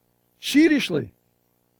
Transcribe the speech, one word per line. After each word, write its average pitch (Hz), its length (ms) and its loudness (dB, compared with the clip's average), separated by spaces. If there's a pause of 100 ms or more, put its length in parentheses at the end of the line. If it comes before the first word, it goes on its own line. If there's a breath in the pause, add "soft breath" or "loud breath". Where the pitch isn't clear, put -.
(420)
Seriously. 262 720 0 (680)